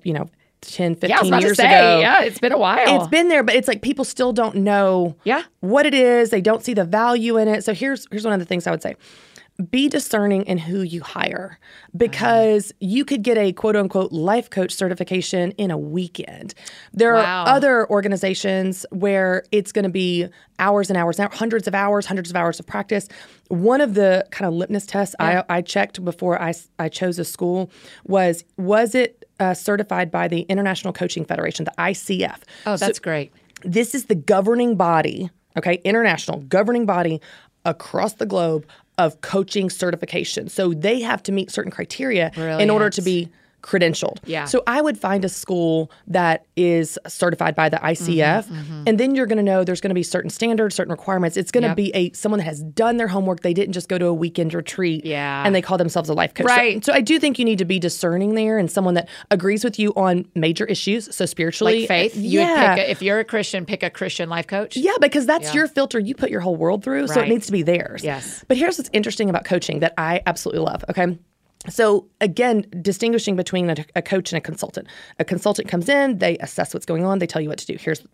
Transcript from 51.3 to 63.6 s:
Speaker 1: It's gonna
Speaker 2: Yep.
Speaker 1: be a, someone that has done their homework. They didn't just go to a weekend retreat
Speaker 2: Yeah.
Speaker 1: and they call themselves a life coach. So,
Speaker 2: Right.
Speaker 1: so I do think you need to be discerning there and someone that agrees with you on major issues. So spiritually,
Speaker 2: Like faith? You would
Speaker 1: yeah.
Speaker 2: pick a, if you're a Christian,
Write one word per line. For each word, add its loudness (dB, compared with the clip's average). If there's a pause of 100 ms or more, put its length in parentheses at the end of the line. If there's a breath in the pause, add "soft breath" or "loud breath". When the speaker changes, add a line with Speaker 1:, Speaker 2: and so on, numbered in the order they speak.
Speaker 1:
It's -4
gonna 4
Speaker 2:
Yep. 0
Speaker 1:
be 0
a, 0
someone -2
that -2
has -6
done 0
their 0
homework. -2
They 0
didn't 0
just -6
go 0
to 0
a 2
weekend -2
retreat -4
Speaker 2:
Yeah. -4
Speaker 1:
and 2
they 2
call -2
themselves -2
a 0
life 0
coach. -2
So, 4
Speaker 2:
Right. 2
Speaker 1:
so 2
I 4
do 2
think 0
you 2
need 2
to 0
be -2
discerning -2
there 0
and 0
someone 2
that -2 (220 loud breath)
agrees 0
with -2
you 2
on 2 (100)
major 0
issues. -4
So -2
spiritually, 0
Speaker 2:
Like -4
faith? 0
You 0
would 4
Speaker 1:
yeah. 6
Speaker 2:
pick 0
a, -2
if -4
you're 0
a -2
Christian, -4